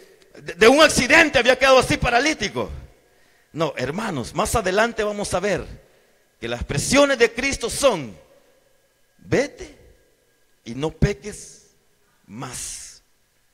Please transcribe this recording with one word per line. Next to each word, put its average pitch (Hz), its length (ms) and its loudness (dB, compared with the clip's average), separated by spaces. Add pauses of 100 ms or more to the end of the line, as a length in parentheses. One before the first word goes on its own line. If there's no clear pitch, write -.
(360)
de, 151 180 -16
de 175 140 6
un 277 140 8
accidente 285 580 4
había 247 180 4
quedado 262 220 6
así - 180 0
paralítico". 240 720 -2 (800)
No, 156 240 -4
hermanos, 143 600 -6
más 208 200 -2
adelante 214 480 -2
vamos 208 300 -6
a 185 60 -2
ver 175 260 -4 (760)
que 113 80 -10
las 120 160 -8
presiones 254 540 0
de 226 160 2
Cristo 254 380 -6
son, 147 440 -2 (1040)
"Vete 165 580 -6 (880)
y 117 100 -14
no 156 160 -6
peques - 800 -6 (560)
más". - 760 -14 (520)